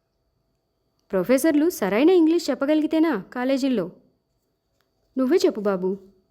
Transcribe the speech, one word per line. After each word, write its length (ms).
"ప్రొఫెసర్లు 580
సరైన 400
ఇంగ్లీష్ 400
చెప్పగలిగితేనా 680
కాలేజీల్లో?" 680
"నువ్వే 280
చెప్పు 140
బాబు" 380